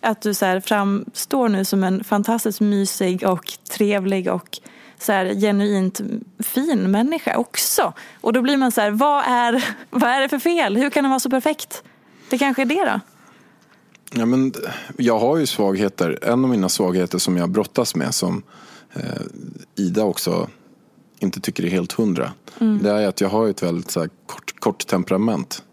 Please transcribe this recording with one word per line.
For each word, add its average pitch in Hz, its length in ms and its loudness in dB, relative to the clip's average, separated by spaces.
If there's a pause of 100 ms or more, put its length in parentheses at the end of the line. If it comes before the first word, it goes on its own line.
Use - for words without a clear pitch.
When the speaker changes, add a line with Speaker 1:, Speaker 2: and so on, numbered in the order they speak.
Speaker 1:
att 220 200 -2
du 208 120 0
så 196 120 0
här 185 140 2
framstår 208 880 0
nu 190 160 0
som 196 180 0
en 190 200 0
fantastiskt 214 580 0
mysig 196 640 0
och 185 340 -2 (120)
trevlig 190 580 0
och 185 300 -4 (440)
så - 100 0
här 190 240 2
genuint 202 680 2 (380)
fin 254 520 0
människa 254 460 0
också. - 560 0 (280)
Och 233 120 0
då 247 80 4
blir 277 160 2
man 262 140 4
så 226 100 2
här, 208 100 2
vad 277 360 2
är, 247 380 2 (120)
<laughs> - 120 -20
vad 240 200 2
är 269 120 2
det 269 80 0
för 285 100 -2
fel? 311 380 2
Hur 269 120 2
kan 285 140 2
det 269 60 2
vara 262 100 2
så 240 100 -4
perfekt? 269 540 -2 (460)
Det 262 80 0
kanske 269 240 0
är 262 40 2
det 330 200 0
då? 214 140 0 (1200)
Speaker 2:
Ja, 113 60 0
men 131 280 2 (440)
jag 117 220 2
har 131 180 4
ju 156 80 2
svagheter. 95 760 0
En 123 220 2
av 131 60 2
mina 98 200 2
svagheter 90 480 0
som 90 200 0
jag 87 120 0
brottas 104 460 -2
med, 71 180 -2
som, 90 300 -2 (500)
eh, - 100 -8 (720)
Ida 98 280 0
också 87 440 -2 (720)
inte 95 220 -4
tycker 92 240 -4
är 87 40 0
helt 90 220 -2
hundra, 92 400 0 (280)
Speaker 1:
Mm. 214 240 2
Speaker 2:
det 101 80 2
är 104 160 2
att - 140 -2
jag 98 80 2
har 113 180 2
ett 98 160 -2
väldigt 85 280 -4
så - 80 -4
här 82 100 -2 (160)
kort, - 340 -14
kort - 280 -2
temperament. 95 840 -2